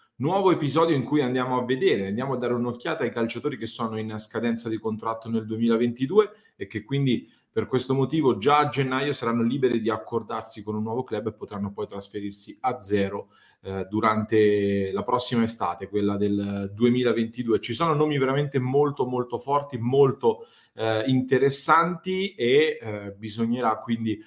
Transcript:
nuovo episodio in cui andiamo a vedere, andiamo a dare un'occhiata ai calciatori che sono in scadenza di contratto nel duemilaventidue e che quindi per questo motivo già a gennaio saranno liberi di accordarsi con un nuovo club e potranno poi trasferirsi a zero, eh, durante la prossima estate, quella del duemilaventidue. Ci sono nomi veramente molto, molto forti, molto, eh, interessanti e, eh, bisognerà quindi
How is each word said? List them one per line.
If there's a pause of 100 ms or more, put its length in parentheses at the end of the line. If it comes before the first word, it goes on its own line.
(160)
nuovo
episodio
in
cui
andiamo
a
vedere,
andiamo
a
dare
un'occhiata
ai
calciatori
che
sono
in
scadenza
di
contratto
nel
duemilaventidue (240)
e
che
quindi (200)
per
questo
motivo
già
a
gennaio
saranno
liberi
di
accordarsi
con
un
nuovo
club
e
potranno
poi
trasferirsi
a
zero, (320)
eh,
durante
la
prossima
estate,
quella
del
duemilaventidue.
Ci
sono
nomi
veramente
molto,
molto
forti,
molto, (300)
eh,
interessanti
e,
eh,
bisognerà
quindi